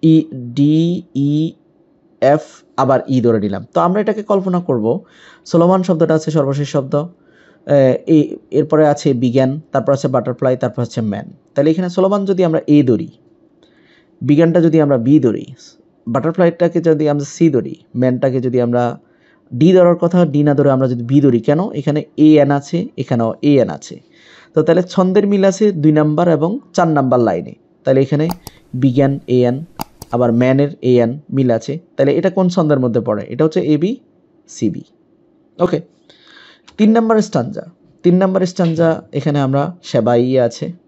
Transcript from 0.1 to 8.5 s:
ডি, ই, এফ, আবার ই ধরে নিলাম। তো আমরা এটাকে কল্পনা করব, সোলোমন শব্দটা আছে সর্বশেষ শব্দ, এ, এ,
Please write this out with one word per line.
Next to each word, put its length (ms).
ডি, 680
ই, 380
এফ, 200
আবার 300
ই 140
ধরে 180
নিলাম। 340
তো 80
আমরা 200
এটাকে 220
কল্পনা 360
করব, 400
সোলোমন 380
শব্দটা 300
আছে 180
সর্বশেষ 380
শব্দ, 380
এ, 300
এ, 280